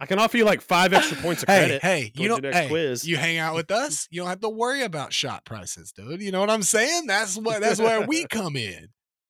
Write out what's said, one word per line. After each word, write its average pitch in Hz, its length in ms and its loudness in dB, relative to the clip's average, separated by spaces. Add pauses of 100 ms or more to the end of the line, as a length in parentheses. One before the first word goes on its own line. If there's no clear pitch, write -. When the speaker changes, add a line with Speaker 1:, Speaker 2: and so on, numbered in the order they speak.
Speaker 1:
I 135 60 -8
can 196 120 0
offer 226 180 2
you, 226 80 6
like, 190 160 4
five 180 320 4
extra 294 240 4
points 160 260 -2
of - 60 2
Speaker 2:
Hey, 196 120 8
Speaker 1:
credit 139 220 2
Speaker 2:
hey, 156 320 0
you 170 140 -2
Speaker 1:
towards - 0 -
Speaker 2:
don't, 220 140 0
Speaker 1:
your 139 100 -4
next 180 120 2
Speaker 2:
hey, 135 40 -4
Speaker 1:
quiz. 143 400 -2
Speaker 2:
you 170 80 0
hang 165 220 0
out 160 160 -2
with 165 160 -4
us, 269 400 -2
you 170 100 -8
don't 175 80 -6
have 185 120 -6
to 220 100 -4
worry 240 320 -2
about 160 320 -6
shot 117 320 -4
prices, 92 460 -14
dude. 135 280 -14
You 202 120 -6
know 185 80 0
what 208 100 2
I'm 220 120 2
saying? 277 440 2
That's 202 320 -2
what, 220 240 -2
that's 214 180 2
where 220 260 2
we 311 200 -2
Speaker 1:
<laughs> - 20 -18
Speaker 2:
come 175 280 -4
in. 92 320 -8 (420)